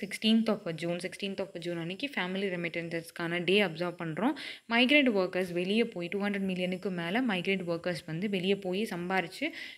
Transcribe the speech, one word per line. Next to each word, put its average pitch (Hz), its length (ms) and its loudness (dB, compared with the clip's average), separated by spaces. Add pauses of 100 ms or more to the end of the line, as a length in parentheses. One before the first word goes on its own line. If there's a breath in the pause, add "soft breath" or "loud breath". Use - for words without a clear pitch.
sixteenth 220 480 4
of 202 120 2 (120)
June. 170 240 -2
Sixteenth 185 420 -6
of 196 100 -4 (120)
June 170 160 -4
அன்னைக்கு 185 400 -4
ஃபேமிலி 190 320 0
ரெமிட்டன்சஸ்க்கான 170 960 -4
டே 190 180 6
அப்சர்வ் 175 320 0 (100)
பண்றோம். 170 280 0 (400 loud breath)
மைக்ரண்ட் 254 360 6
ஒர்க்கர்ஸ் 185 440 2
வெளியே 190 320 2
போய் 180 240 -4
டூ 202 120 -2
ஹண்ட்ரட் 202 220 0
மில்லியனுக்கு 185 480 -2
மேல 180 320 -2
மைக்ரண்ட் 190 440 0
ஒர்க்கர்ஸ் 170 400 -2
வந்து 165 220 -2
வெளியே 196 280 2
போய் 196 260 -2
சம்பாரிச்சு 185 680 -2 (280 loud breath)